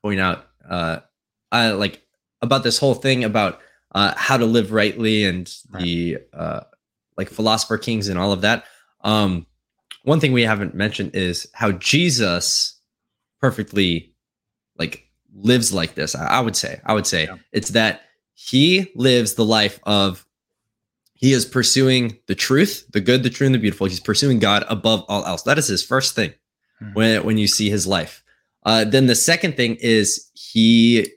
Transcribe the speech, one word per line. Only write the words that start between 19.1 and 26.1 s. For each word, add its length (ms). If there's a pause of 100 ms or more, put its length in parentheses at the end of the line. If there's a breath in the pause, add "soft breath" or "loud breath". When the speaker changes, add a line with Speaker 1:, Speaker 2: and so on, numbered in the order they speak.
Speaker 1:
the 100
life 380
of, 420 (880)
he 180
is 140
pursuing 720 (100)
the 80
truth, 560
the 80
good, 240
the 60
true, 160
and 100
the 40
beautiful. 280
He's 120
pursuing 400
God 280
above 400
all 180
else. 180
That 140
is 100
his 160
first 320